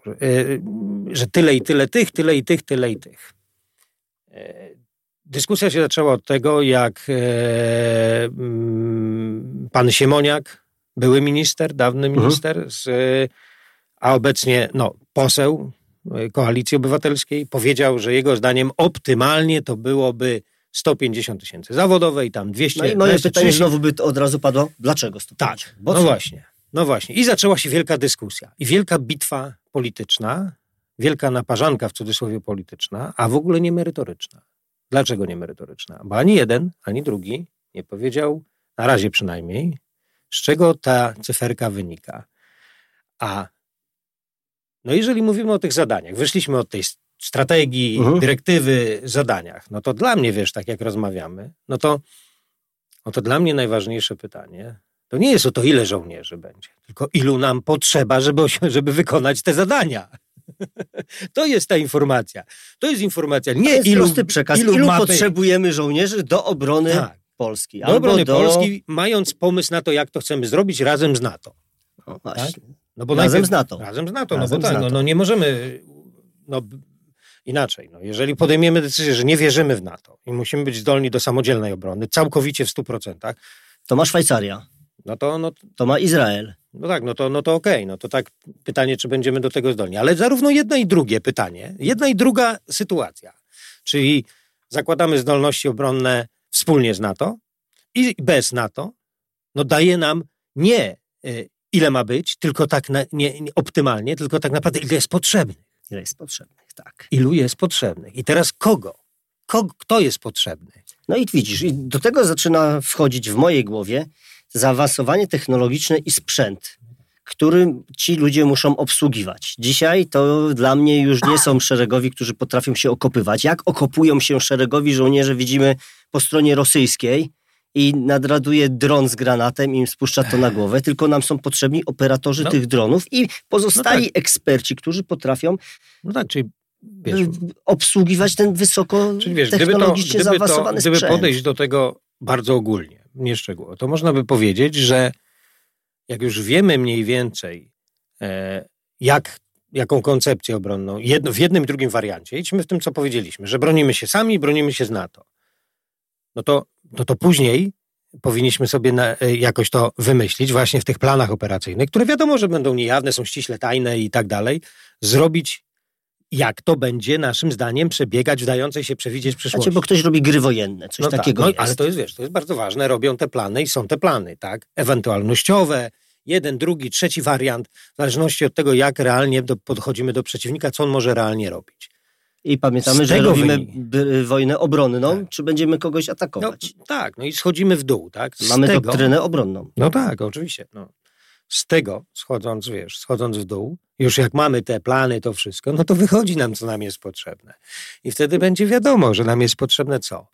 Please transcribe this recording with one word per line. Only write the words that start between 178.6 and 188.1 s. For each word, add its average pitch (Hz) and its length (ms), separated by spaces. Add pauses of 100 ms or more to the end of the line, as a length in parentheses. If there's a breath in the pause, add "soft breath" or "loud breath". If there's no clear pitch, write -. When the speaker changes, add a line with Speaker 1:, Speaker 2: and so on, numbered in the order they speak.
Speaker 1:
jak 135 240
realnie 131 440
do, 123 140
podchodzimy 123 560
do 123 100
przeciwnika, 135 480
co 151 140
on 143 60
może 127 240
realnie 107 360
robić. - 400 (540)
Speaker 2:
I 143 140
pamiętamy, 135 460
Speaker 1:
Z 135 40
Speaker 2:
że 170 60
Speaker 1:
tego 208 160
Speaker 2:
robimy 143 280
Speaker 1:
wynik- 127 160
Speaker 2:
b-, 131 500
wojnę 135 340
obronną, 143 640
Speaker 1:
Tak. 190 80
Speaker 2:
czy - 140
będziemy 156 360
kogoś 156 280
Speaker 1:
No, 117 60
Speaker 2:
atakować. - 640 (120)
Speaker 1:
tak, 185 320
no 123 60
i 151 80
schodzimy 180 440
w 143 60
dół, 120 280